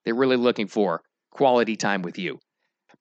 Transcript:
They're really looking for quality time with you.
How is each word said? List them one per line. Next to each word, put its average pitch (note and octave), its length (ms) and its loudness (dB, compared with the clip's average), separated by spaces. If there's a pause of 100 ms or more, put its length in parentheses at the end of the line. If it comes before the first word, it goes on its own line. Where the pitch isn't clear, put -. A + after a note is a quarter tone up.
They're A2+ 120 -2
really B2+ 200 2
looking A#2+ 320 0
for F#2 360 -2 (260)
quality A#2+ 460 2
time G2+ 260 -2
with F2 160 -10
you. F2+ 220 -8 (600)